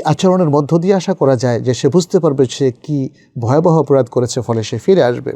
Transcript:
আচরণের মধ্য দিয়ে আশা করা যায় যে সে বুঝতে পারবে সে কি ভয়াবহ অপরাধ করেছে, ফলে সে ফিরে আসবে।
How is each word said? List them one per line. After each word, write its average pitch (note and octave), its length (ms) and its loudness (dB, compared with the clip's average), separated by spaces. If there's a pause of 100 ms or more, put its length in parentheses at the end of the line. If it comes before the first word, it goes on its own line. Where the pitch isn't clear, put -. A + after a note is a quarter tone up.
আচরণের F3+ 440 2
মধ্য D3 280 0
দিয়ে F#3 180 2
আশা F3+ 180 -2
করা C3+ 220 2
যায় A#2+ 260 -2
যে B2 120 -2
সে C3 160 0
বুঝতে F3 300 0
পারবে C#3 260 2
সে C3 260 -2
কি C#3 380 -6 (300)
ভয়াবহ D#3+ 400 2
অপরাধ C3+ 280 2
করেছে, B2+ 340 -4
ফলে A2+ 220 -4
সে A#2 140 -8
ফিরে F3+ 260 2
আসবে। B2 320 -2